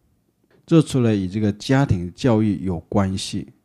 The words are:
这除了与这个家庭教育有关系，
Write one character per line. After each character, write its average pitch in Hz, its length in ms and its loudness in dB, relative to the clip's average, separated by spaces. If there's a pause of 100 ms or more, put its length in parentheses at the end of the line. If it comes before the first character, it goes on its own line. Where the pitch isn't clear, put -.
(640)
这 160 160 6
除 143 200 -2
了 113 140 2
与 95 120 -2
这 98 120 -6
个 104 120 0
家 135 340 0
庭 90 300 -2
教 113 260 2
育 101 220 0
有 87 160 -4
关 95 360 -2
系， - 320 -8 (180)